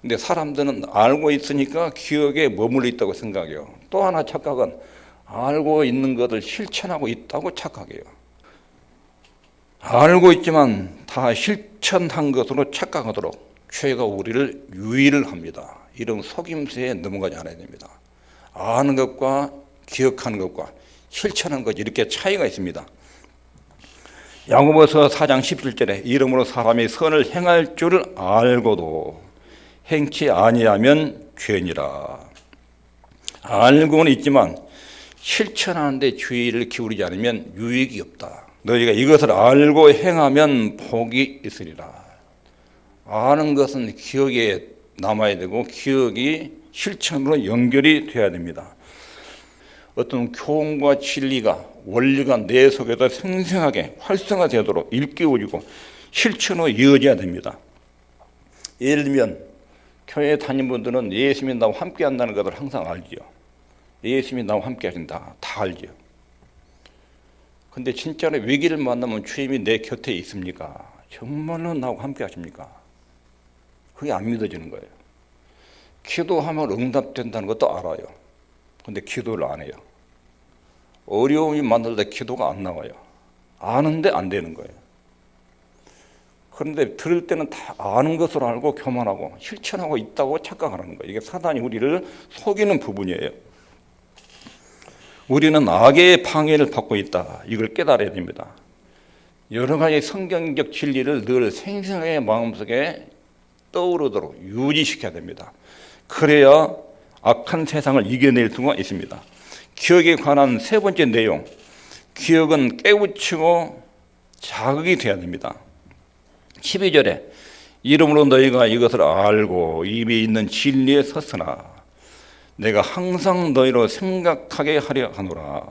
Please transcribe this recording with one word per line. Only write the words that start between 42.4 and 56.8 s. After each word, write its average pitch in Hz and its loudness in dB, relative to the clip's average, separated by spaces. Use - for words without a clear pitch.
아는 143 2
것은 135 -2
기억에 120 -2
남아야 104 0
되고 98 -6
기억이 135 -2
실천으로 147 -2
연결이 127 2
돼야 107 2
됩니다. 85 -10
어떤 120 -4
교훈과 147 0
진리가, 131 -2
원리가 131 2
내 127 8
속에서 127 0
생생하게 180 -2
활성화되도록 156 0
일깨워지고 131 -2
실천으로 180 -2
이어져야 139 6